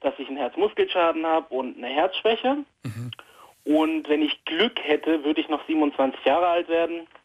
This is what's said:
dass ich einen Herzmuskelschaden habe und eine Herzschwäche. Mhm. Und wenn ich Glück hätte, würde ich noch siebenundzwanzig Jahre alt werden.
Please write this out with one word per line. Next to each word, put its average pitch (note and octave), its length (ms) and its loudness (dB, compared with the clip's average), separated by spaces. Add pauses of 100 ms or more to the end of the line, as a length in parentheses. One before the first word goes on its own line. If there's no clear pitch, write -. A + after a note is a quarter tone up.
dass C3+ 180 -2
ich B2+ 100 -10
einen C3+ 80 -8
Herzmuskelschaden E3 880 0
habe D#3+ 280 0
und B2+ 240 -4
eine A#2+ 100 -10
Herzschwäche. G#3+ 680 0 (240)
Mhm. A#2 280 -10 (540)
Und D#3 440 2
wenn D3 140 2
ich D3+ 220 -2
Glück F#3 380 0
hätte, D3+ 420 0
würde D3+ 160 0
ich D3+ 80 -2
noch - 180 -4
siebenundzwanzig C#3+ 580 0
Jahre E3 240 4
alt E3+ 200 0
werden. E3 380 -2 (180)